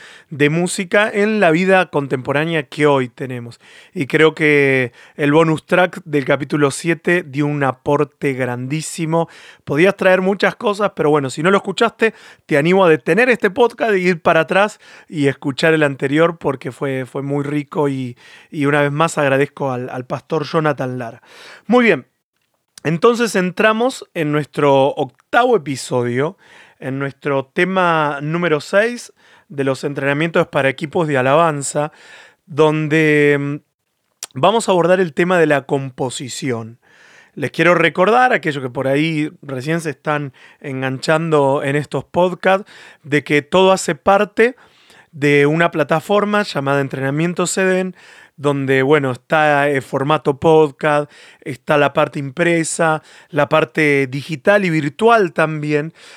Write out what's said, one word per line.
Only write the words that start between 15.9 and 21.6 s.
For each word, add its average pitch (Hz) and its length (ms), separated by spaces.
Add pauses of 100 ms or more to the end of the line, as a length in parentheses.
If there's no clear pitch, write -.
porque 139 340
fue, 131 320
fue 139 160
muy 139 240
rico 143 460
y, 131 260 (340)
y 151 140
una 147 160
vez 143 100
más 160 280
agradezco 139 520
al, 127 200
al 127 160
pastor 151 400
Jonathan 139 520
Lara. 120 240 (440)